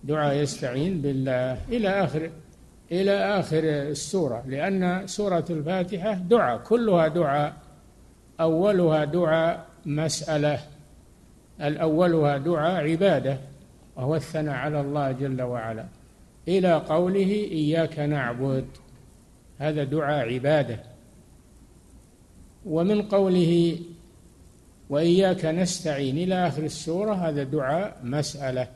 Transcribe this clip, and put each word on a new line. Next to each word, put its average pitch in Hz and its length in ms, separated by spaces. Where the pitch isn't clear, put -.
دعاء 147 320
يستعين 147 640
بالله 131 560
إلى 226 200
آخر، 160 400
إلى 190 200
آخر 190 520
السورة، 147 840
لأن 180 600
سورة 185 420
الفاتحة 180 640
دعاء، 180 500
كلها 208 440
دعاء، 151 460
أولها 165 640
دعاء 165 600
مسألة، 147 760
الأولها 156 760
دعاء 160 540
عبادة، 147 460
وهو 139 200
الثناء 156 400
على 147 260
الله 139 300
جل 131 300
وعلا، 113 440
إلى 180 260
قوله: 185 580
"إياك 160 680
نعبد"، 135 680
هذا 151 240
دعاء 139 500
عبادة. 127 460
ومن 190 360
قوله: 180 800
"وإياك 175 560
نستعين" 156 720
إلى 180 300
آخر 147 160
السورة، 175 500
هذا 160 300
دعاء 139 600
مسألة 131 720